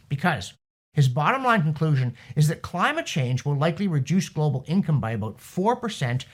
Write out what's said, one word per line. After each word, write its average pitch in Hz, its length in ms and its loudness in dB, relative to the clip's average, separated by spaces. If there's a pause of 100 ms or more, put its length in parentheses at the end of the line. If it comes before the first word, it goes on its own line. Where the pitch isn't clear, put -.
because 143 460 -2 (400)
his 139 140 4
bottom 165 360 2
line 226 200 4
conclusion 151 520 0 (200)
is 151 120 4
that 160 140 -4
climate 277 460 -2
change 127 360 -2
will 143 120 0
likely 170 320 0
reduce 160 420 0
global 147 380 -2
income 160 320 2
by 113 120 -2
about 107 300 -6
four 214 340 0
percent 131 580 -4